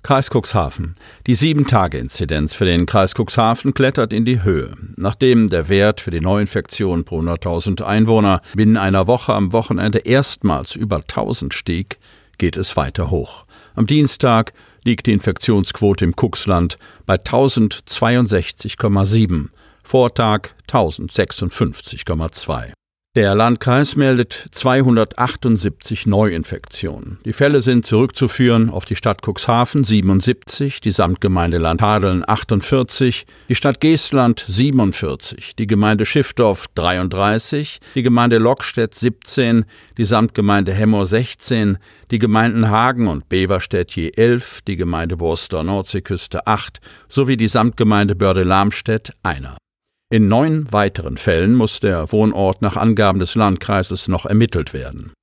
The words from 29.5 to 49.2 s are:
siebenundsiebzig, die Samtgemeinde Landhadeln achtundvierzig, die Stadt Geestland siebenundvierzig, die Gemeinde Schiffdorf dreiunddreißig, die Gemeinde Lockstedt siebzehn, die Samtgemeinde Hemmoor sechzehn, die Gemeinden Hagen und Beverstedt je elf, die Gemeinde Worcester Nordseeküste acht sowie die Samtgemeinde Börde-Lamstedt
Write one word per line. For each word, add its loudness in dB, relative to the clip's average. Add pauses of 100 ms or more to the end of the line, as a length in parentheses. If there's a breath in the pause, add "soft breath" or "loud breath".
siebenundsiebzig, 0
die -2
Samtgemeinde 0
Landhadeln 0
achtundvierzig, 0 (220 soft breath)
die 0
Stadt 0
Geestland 2
siebenundvierzig, -2
die -4
Gemeinde 2
Schiffdorf 0 (100)
dreiunddreißig, -2 (160 loud breath)
die 0
Gemeinde 4
Lockstedt 0
siebzehn, 0 (340 soft breath)
die 0
Samtgemeinde 0
Hemmoor 2
sechzehn, -2 (340 soft breath)
die 0
Gemeinden 2
Hagen 2
und -6
Beverstedt -2
je -6
elf, 0
die -6
Gemeinde -4
Worcester -4
Nordseeküste -6
acht -4 (280 loud breath)
sowie 0
die 0
Samtgemeinde 2
Börde-Lamstedt 0 (100)